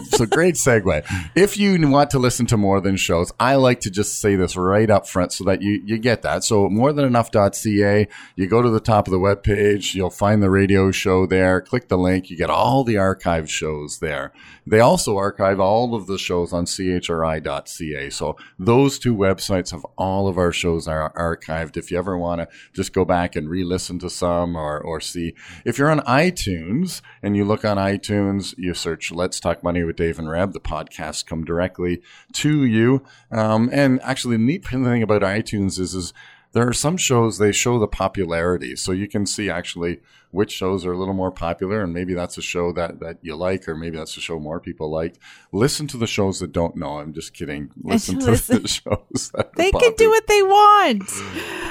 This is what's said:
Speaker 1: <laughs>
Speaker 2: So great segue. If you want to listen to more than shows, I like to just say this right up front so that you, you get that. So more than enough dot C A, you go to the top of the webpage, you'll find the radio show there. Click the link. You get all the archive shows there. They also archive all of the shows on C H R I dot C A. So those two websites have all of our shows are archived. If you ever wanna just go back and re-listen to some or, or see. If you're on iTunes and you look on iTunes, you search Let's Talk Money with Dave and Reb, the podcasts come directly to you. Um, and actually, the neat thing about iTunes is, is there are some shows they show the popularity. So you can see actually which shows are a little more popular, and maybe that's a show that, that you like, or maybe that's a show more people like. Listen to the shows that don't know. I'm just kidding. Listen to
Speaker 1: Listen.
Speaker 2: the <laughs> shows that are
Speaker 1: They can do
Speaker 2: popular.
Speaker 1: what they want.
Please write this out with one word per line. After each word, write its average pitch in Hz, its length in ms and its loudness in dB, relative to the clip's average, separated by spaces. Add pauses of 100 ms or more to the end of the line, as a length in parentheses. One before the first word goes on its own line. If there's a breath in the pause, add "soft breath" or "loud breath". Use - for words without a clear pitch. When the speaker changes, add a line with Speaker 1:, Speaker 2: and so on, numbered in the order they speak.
Speaker 1:
<laughs> - 120 -4
Speaker 2:
So 117 140 4
great 175 300 2
segue. 92 480 2 (300 loud breath)
If 202 220 4
you 190 320 4
want 139 220 4
to 139 80 2
listen 123 280 2
to 117 120 2
more 98 240 4
than 95 140 2
shows, 87 440 0
I 123 140 4
like 127 260 4
to 107 100 -6
just 98 300 -2
say 104 160 4
this 90 200 2
right 98 340 4
up 101 180 2
front 90 240 0
so - 120 -8
that 92 180 0
you, 101 240 0
you 110 120 -4
get 113 240 0
that. 82 220 -2
So 101 240 2
more 117 240 2
than 143 140 0
enough 120 240 2
dot 101 260 2
C 104 260 2
A, 101 260 4 (280 loud breath)
you 95 100 -2
go 107 140 4
to 123 80 4
the 110 120 2
top 104 260 2
of 95 60 -4
the 92 60 2
webpage, 101 760 2
you'll 92 160 -2
find 104 320 2
the 95 80 4
radio 98 400 4
show 92 340 2
there. 92 380 2
Click - 260 -6
the 95 80 0
link. 90 320 0
You 87 80 -16
get 80 140 -2
all 120 340 2
the 113 140 0
archive 90 520 0
shows 76 500 -6
there. 71 320 -6 (340 loud breath)
They 107 140 4
also 127 360 4
archive 98 440 0
all 113 340 2
of 98 120 -6
the 95 120 -4
shows 87 340 -4
on 87 140 -2
C 92 260 -4
H 90 160 -2
R 82 160 -2
I 80 160 -2
dot 73 300 -8
C 78 240 -10
A. 69 160 -8
So 76 260 -6 (220 loud breath)
those 123 400 2
two 120 180 0
websites 95 540 0
have 85 160 -12 (100)
all 95 320 -2
of 90 80 -2
our 87 160 2
shows 82 340 -2
are 78 280 -2
archived. 82 640 -4
If - 120 -10
you 90 80 -2
ever 90 200 -4
wanna 85 300 -4 (260 loud breath)
just - 180 -6
go 95 140 2
back 87 280 0
and 78 140 -6
re-listen 90 520 -4
to 87 100 -8
some 87 460 -2
or, 76 220 -6
or 80 220 -8
see. 85 340 -8 (300 loud breath)
If 120 140 -4
you're 143 120 4
on 156 100 2
iTunes 127 1000 -2 (220 loud breath)
and 101 140 0
you 101 100 2
look 104 180 0
on 104 140 0
iTunes, 98 800 -2
you 87 160 -4
search - 360 -6
Let's 87 300 -4
Talk 85 220 -2
Money 87 220 0
with 82 120 -4
Dave 82 220 -2
and 80 100 -8
Reb, 87 240 -2
the - 80 -12
podcasts 78 640 -8
come 80 200 -8
directly 87 560 -2 (320 soft breath)
to 151 320 0
you. 120 380 4 (280 soft breath)
Um, 110 420 2
and 135 300 2
actually, 123 340 -2
the 110 60 2
neat 156 240 0
thing 123 360 0
about 104 200 2
iTunes 98 560 -2
is, 90 160 -4
is 90 180 -6 (400 loud breath)
there 117 140 2
are 123 60 0
some 151 240 -2
shows 117 420 2
they 104 140 4
show 120 260 0
the 104 80 0
popularity. 85 920 -2
So - 160 -4
you 95 140 -2
can 101 200 -4
see 101 240 -4
actually 85 500 -6 (320 soft breath)
which 101 180 -2
shows 92 360 -4
are 90 60 -2
a 87 60 -6
little 95 160 -4
more 95 160 -2
popular, 92 520 -4
and 87 100 -6
maybe 90 220 -4
that's 87 240 -8
a 85 40 -10
show 87 300 -4
that, 85 280 -6
that 82 200 -14
you 80 160 -12
like, 92 320 -4
or 82 80 -6
maybe 82 220 -10
that's 80 180 -12
a - 40 -14
show 82 200 -8
more 76 200 -8
people 80 300 -8
like. 80 260 -6 (360 loud breath)
Listen 139 360 0
to 131 100 -12
the 117 80 -4
shows 98 340 -2
that 85 120 -8
don't 85 220 -2
know. 73 260 -10
I'm 76 120 -12
just 80 220 -14
kidding. 73 360 -10 (120)
Listen - 360 -2
to 254 120 0
Speaker 1:
Listen. - 320 2
Speaker 2:
the 98 60 -10
<laughs> - 120 -4
shows - 540 -6
that - 120 -4
are - 100 -20
Speaker 1:
They 359 140 2
can 453 260 4
do 440 120 6
Speaker 2:
popular. - 20 4
Speaker 1:
what 440 160 2
they 415 160 6
want. 392 680 6 (600 loud breath)